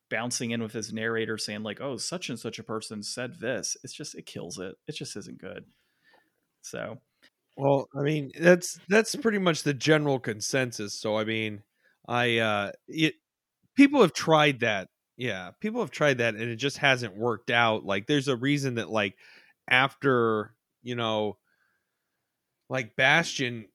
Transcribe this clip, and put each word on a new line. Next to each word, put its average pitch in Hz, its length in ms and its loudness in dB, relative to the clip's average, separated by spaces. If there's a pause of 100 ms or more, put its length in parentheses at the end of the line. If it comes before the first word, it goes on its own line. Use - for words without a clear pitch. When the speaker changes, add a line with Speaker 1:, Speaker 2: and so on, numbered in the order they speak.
Speaker 1:
bouncing 120 420 -4
in 117 100 -2
with 110 120 -6
this 110 200 -8
narrator 113 460 -2
saying, 107 240 -8
like, 104 180 -8
"Oh, 131 160 -6
such - 320 -8
and 117 100 -8
such 113 200 -10
a 107 40 -12
person 110 380 -8
said 123 380 -10
this." 113 440 -4
It's - 100 -14
just, - 200 -14
it 156 140 -16
kills - 320 -12
it. 92 160 -10 (120)
It 147 60 -8
just - 240 -10
isn't - 220 -14
good. 95 260 -14 (960)
So. - 400 -10 (560)
Speaker 2:
Well, 139 380 2
I 143 80 -2
mean, 143 360 -2
that's, 175 480 4
that's 220 280 2
pretty 226 240 0
much 175 240 2
the 147 100 2
general 147 460 4
consensus. 113 760 -4
So, 107 240 -2
I 110 60 0
mean, 110 400 -4 (440)
I, 120 300 2
uh, 104 340 0 (160)
it, 156 280 0 (600)
people 277 260 8
have 175 120 6
tried 147 460 4
that. 107 300 -2 (280)
Yeah, 95 420 -6
people 220 220 -4
have 170 100 -4
tried 139 280 2
that, 117 160 2
and 110 80 -8
it 117 140 -6
just 135 200 -4
hasn't 120 400 2
worked 110 320 -4
out. 117 340 4
Like, 98 220 -2
there's 143 220 0
a 131 80 0
reason 135 400 0
that, 104 140 -4
like, 104 280 0 (500)
after, 123 880 2 (280)
you 120 120 -6
know, 110 420 -2 (1300)
like, 131 260 -4
Bastion, 131 800 2